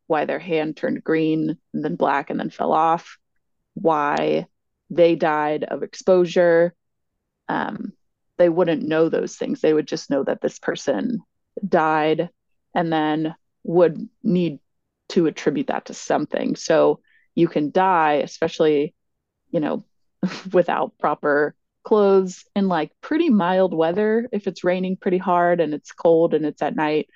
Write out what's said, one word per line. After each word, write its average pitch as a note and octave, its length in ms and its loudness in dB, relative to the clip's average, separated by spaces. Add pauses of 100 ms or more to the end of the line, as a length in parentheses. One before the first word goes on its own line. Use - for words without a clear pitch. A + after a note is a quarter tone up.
why D3+ 160 0
their C#3+ 160 -4
hand D#3 360 -4
turned - 280 -6
green D#3+ 540 0 (160)
and D3+ 100 -4
then E3 120 -4
black C#3+ 340 -2
and - 100 -6
then E3 100 -6
fell D#3+ 220 -2
off, D#3+ 460 0 (560)
why D3+ 720 0 (440)
they E3+ 260 4
died D3+ 480 -2
of - 200 -8
exposure. F3 920 2 (760)
Um, - 420 -8 (460)
they F3 100 6
wouldn't E3 380 0
know D#3+ 220 2
those - 280 -4
things. - 240 -6
They D#3 140 2
would D#3 140 0
just - 220 -6
know C#3 140 0
that - 160 -4
this - 180 -4
person - 600 -4 (460)
died D#3 640 0 (440)
and E3+ 180 -2
then D#3 420 -2 (300)
would E3 440 2 (140)
need E3+ 380 0 (500)
to E3+ 160 2
attribute D3 420 -2
that - 180 -6
to - 80 -14
something. - 600 -4
So D3+ 440 2 (340)
you E3 140 2
can D3+ 220 -2
die, E3+ 440 2 (100)
especially, D#3 720 0 (560)
you E3+ 100 -2
know, - 240 -4 (380)
<laughs> F#3 300 -8
without E3+ 460 0
proper D3 560 -2 (300)
clothes G3 600 2 (100)
in, G3 140 0
like, D#3 320 -2
pretty D#4+ 300 0
mild F#3 440 2
weather, G#3+ 580 0
if G3+ 140 -4
it's F3+ 180 -6
raining F#3 340 -2
pretty F3+ 200 0
hard F3 420 2
and D3+ 140 0
it's - 180 -12
cold E3 420 4
and D#3 120 0
it's - 160 -6
at C#3+ 140 -2
night. D#3 400 -2